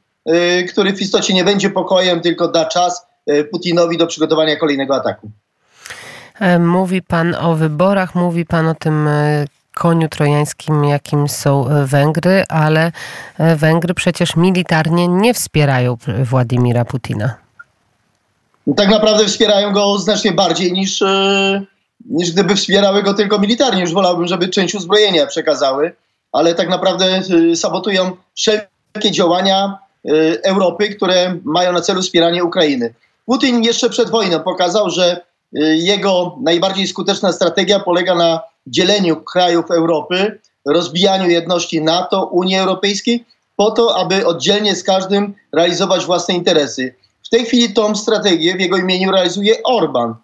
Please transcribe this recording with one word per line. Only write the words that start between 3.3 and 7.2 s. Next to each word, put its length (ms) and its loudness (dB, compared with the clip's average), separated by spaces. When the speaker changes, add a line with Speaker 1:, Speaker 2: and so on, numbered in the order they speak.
Speaker 1:
y, 140 2
Putinowi 540 -2
do 80 2
przygotowania 500 0
kolejnego 400 -2
ataku. 340 -6
Speaker 2:
E, 180 4
mówi 440 2
pan 320 -2